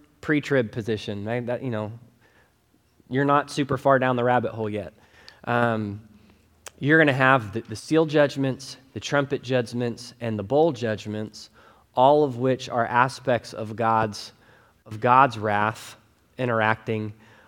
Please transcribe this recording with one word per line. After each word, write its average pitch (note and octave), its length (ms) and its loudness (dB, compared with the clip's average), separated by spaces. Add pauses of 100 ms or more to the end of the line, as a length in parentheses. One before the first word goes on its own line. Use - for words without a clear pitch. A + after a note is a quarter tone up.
(220)
pre-trib C#3 500 0
position, G#2+ 520 -6
right? A#2+ 200 -6
That, A#2+ 180 -6
you C3 80 -6
know, G#2+ 220 -6 (1160)
you're C3+ 160 2
not C#3+ 240 2
super C#3 260 -2
far C3+ 220 4
down B2+ 180 2
the A#2+ 80 0
rabbit A#2+ 280 2
hole A2 180 -6
yet. G2+ 240 -8 (500)
Um, A2 560 -2 (800)
you're D3+ 200 4
gonna D3 140 6
have C3 400 4
the, A2+ 100 -4
the A2 140 -12
seal D#3+ 300 0
judgments, C#3 720 -2 (160)
the G#2+ 60 -8
trumpet C#3 420 -2
judgments, A#2+ 800 -4
and A2+ 160 -4
the G2+ 60 -4
bowl D3 280 2
judgments, G#2+ 800 -8 (440)
all C#3+ 300 6
of B2+ 140 -4
which B2 320 -2
are A#2 160 0
aspects B2 640 0
of G#2+ 240 -10
God's, A2 560 0 (540)
of A2 140 -14
God's B2 380 4
wrath G#2 580 -2 (420)
interacting, A2 760 0 (360)